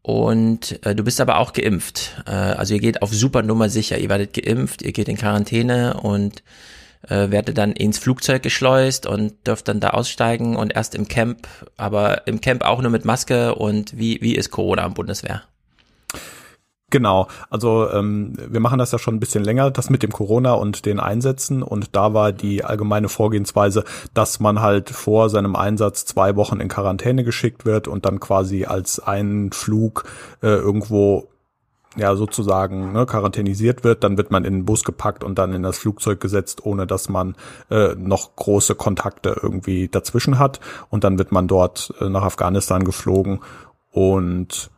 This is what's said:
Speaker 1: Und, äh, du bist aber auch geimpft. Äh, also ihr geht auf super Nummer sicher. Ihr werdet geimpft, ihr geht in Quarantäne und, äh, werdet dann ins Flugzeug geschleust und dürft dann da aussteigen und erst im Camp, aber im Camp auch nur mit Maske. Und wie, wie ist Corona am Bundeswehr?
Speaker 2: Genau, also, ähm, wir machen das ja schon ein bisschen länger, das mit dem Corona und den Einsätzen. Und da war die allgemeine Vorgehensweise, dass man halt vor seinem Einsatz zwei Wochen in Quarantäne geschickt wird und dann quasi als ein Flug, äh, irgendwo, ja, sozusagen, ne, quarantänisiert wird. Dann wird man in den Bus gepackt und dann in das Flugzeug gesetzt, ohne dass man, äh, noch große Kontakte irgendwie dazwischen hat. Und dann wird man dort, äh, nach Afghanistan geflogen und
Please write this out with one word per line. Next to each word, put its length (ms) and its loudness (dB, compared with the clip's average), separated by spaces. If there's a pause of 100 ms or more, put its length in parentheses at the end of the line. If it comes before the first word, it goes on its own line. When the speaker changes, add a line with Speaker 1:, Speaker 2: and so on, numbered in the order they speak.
Speaker 1:
Und, 840 0
äh, 100 0
du 80 -2
bist 160 0
aber 180 4
auch 140 2
geimpft. 720 -4
Äh, 60 -8
also 420 -2
ihr 60 0
geht 220 0
auf 120 -2
super 300 2
Nummer 260 0
sicher. 280 -2
Ihr 120 -2
werdet 240 0
geimpft, 480 -2
ihr 120 -6
geht 160 -2
in 80 -4
Quarantäne 840 0
und, 420 -2 (680)
äh, 200 2
werdet 280 0
dann 160 2
ins 240 0
Flugzeug 440 0
geschleust 640 2
und 280 -2 (120)
dürft 220 -2
dann 140 0
da 80 2
aussteigen 680 0
und 180 -2
erst 220 -4
im 140 -4
Camp, 360 -2 (300)
aber 500 0
im 140 -4
Camp 240 0
auch 180 2
nur 100 0
mit 120 0
Maske. 520 0
Und 420 -2
wie, 240 -2
wie 140 0
ist 140 -6
Corona 340 -2
am 100 -6
Bundeswehr? 500 -8 (1500)
Speaker 2:
Genau, 380 4 (220)
also, 420 0
ähm, 400 -2 (180)
wir 120 0
machen 180 2
das 140 0
ja 40 -2
schon 180 -2
ein 40 -2
bisschen 240 -2
länger, 280 2
das 180 -4
mit 140 4
dem 100 -2
Corona 400 2
und 320 -2
den 160 0
Einsätzen. 600 -2
Und 360 -4
da 160 4
war 180 4
die 320 -4
allgemeine 460 0
Vorgehensweise, 720 2 (300)
dass 260 0
man 220 2
halt 280 2
vor 400 2
seinem 280 0
Einsatz 480 0
zwei 320 2
Wochen 240 0
in 80 -4
Quarantäne 560 0
geschickt 400 -2
wird 240 0
und 160 -6
dann 160 0
quasi 420 2
als 380 -4
ein 500 -2
Flug, 540 0 (360)
äh, 60 0
irgendwo, 800 2 (680)
ja, 180 2
sozusagen, 760 -2
ne, 120 2
quarantänisiert 800 0
wird. 220 4
Dann 120 2
wird 140 0
man 140 2
in 140 -2
den 60 -4
Bus 200 0
gepackt 400 -4
und 120 -4
dann 140 0
in 120 -4
das 160 -4
Flugzeug 420 -2
gesetzt, 440 -4
ohne 220 -2
dass 220 -4
man, 260 -2 (340)
äh, 260 2
noch 420 -2
große 380 2
Kontakte 680 -2
irgendwie 460 -2
dazwischen 500 0
hat. 220 2 (280)
Und 140 0
dann 140 4
wird 160 0
man 160 2
dort, 500 2
äh, 80 -2
nach 160 0
Afghanistan 600 0
geflogen 560 0 (500)
und 880 0